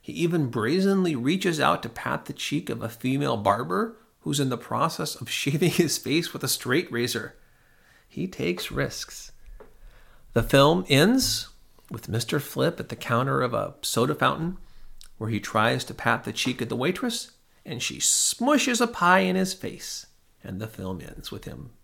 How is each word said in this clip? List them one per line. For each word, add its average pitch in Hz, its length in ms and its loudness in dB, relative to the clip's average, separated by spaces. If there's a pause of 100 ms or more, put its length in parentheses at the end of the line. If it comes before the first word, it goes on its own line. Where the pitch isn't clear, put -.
He - 120 -12
even 165 360 2
brazenly 170 680 2
reaches 165 420 2
out 143 260 4
to - 40 -6
pat - 380 -4
the - 60 -10
cheek - 360 -4
of 117 140 -6
a 110 60 -6
female 131 480 0
barber 131 600 0 (240)
who's 143 200 -2
in 131 100 2
the 120 80 -2
process 143 560 -2
of - 160 -10
<laughs> - 0 -
shaving 147 400 2
his 165 260 2
face 160 360 -2
with 127 120 -8
a 127 40 -2
straight 143 440 0
razor. 117 440 -2 (720)
He - 180 -6
takes 180 440 -4
risks. - 600 -6 (1000)
The 117 100 2
film 147 460 6
ends 202 600 4 (420)
with - 180 -10
Mister 117 320 0
Flip 127 380 -2
at - 100 -10
the - 80 -8
counter 135 460 0
of 123 120 0
a 104 280 -4
soda 156 320 2
fountain, 147 440 0 (600)
where 110 120 -4
he 107 100 0
tries 117 440 2
to - 100 -10
pat 117 300 0
the 113 80 -6
cheek 123 280 -2
of 117 80 -2
the 117 80 -4
waitress, 185 560 -4 (320)
and 117 180 -8
she - 160 -6
smushes - 840 2
a 240 60 4
pie 185 340 4
in 185 140 2
his 185 200 0
face, - 520 -10 (360)
and 95 180 -8
the 110 60 -6
film 95 340 -8
ends - 300 -14
with 98 140 -12
him 117 260 -12 (140)